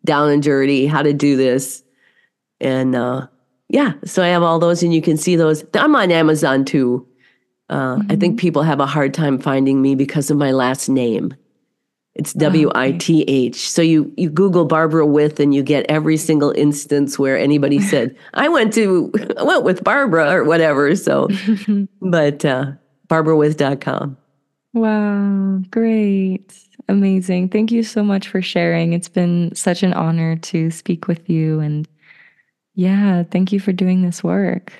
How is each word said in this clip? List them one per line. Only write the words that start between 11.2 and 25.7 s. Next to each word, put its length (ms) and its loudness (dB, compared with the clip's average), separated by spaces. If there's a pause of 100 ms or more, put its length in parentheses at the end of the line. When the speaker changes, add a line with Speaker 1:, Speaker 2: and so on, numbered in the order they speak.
Speaker 1:
It's 200 -8
Speaker 2:
Oh, 40 -6
okay. 80 2
Speaker 1:
W 300 2
I 160 0
T 360 0
H. 280 0 (120)
So 140 0
you, 340 2
you 140 -2
Google 360 2
Barbara 380 2
With, 360 2
and 120 4
you 120 2
get 260 0
every 260 0
single 360 0
instance 680 0
where 180 0
anybody 440 2
Speaker 2:
<laughs> 120 0
Speaker 1:
said, 220 -2 (200)
"I 140 0
went 260 2
to, 360 2 (260)
I 60 -6
went 220 2
with 200 0
Barbara," 480 2
or 120 2
whatever. 520 2
So, 320 0 (380)
Speaker 2:
<laughs> 340 -2
Speaker 1:
but, 440 0
uh, 280 -2 (360)
Barbara 280 2
with 220 2
dot 240 -2
com. 340 -6 (560)
Speaker 2:
Wow, 880 0 (100)